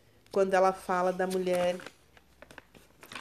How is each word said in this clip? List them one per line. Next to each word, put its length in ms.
quando 220
ela 200
fala 400
da 120
mulher, 520